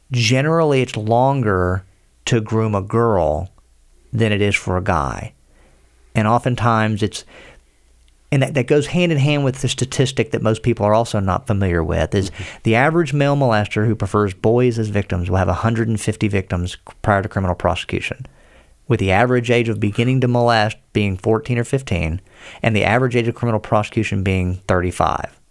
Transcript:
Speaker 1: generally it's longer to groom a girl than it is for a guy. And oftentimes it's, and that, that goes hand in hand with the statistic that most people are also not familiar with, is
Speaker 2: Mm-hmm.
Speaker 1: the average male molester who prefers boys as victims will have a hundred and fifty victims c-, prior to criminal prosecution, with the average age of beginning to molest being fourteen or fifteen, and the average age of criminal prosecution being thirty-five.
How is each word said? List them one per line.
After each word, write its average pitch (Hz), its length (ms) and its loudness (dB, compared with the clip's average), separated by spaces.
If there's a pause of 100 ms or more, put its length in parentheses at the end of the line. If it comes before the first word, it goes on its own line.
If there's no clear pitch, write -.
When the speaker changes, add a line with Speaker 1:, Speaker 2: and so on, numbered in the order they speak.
(120)
Speaker 1:
generally 135 680 2
it's 123 160 -4
longer 107 880 2 (400)
to 117 160 0
groom 110 340 -2
a 98 60 0
girl 95 680 0 (640)
than 110 200 0
it 101 100 0
is 101 140 2
for 92 200 -4
a 92 80 0
guy. 73 500 -2 (840)
And 107 120 2
oftentimes 110 760 0
it's, - 200 -6 (1080)
and 135 100 2
that, 123 140 -2
that 123 100 0
goes 147 220 2
hand 175 240 0
in 147 80 2
hand 143 240 2
with 131 180 -2
the 135 60 -2
statistic - 640 -2
that 113 100 -4
most 110 220 0
people 113 220 0
are 104 100 4
also 113 240 0
not 95 260 0
familiar 95 380 0
with, 82 320 -2
is 98 160 0
Speaker 2:
Mm-hmm. - 120 -14 (200)
Speaker 1:
the 110 120 2
average 147 380 2
male 143 220 2
molester 110 500 0
who 113 100 2
prefers 104 380 0
boys 117 460 2
as 110 100 -2
victims 95 400 -2
will 92 80 0
have 92 100 2
a 90 60 0
hundred 113 340 0
and 110 140 -2
fifty 110 260 -2
victims 92 460 -2
c-, - 300 -20
prior 101 180 2
to 87 80 -6
criminal 92 260 -2
prosecution, - 680 -4 (640)
with 113 120 0
the 95 120 0
average 123 400 2
age 120 180 2
of 104 100 -4
beginning 117 420 0
to 127 60 2
molest 120 500 2 (140)
being 101 260 0
fourteen 113 420 0
or 117 40 -2
fifteen, 90 560 -2 (440)
and 110 120 0
the 101 80 2
average 120 320 2
age 117 120 0
of 117 80 -2
criminal 113 240 -2
prosecution 104 640 -2
being 92 320 0 (120)
thirty-five. - 720 -2 (120)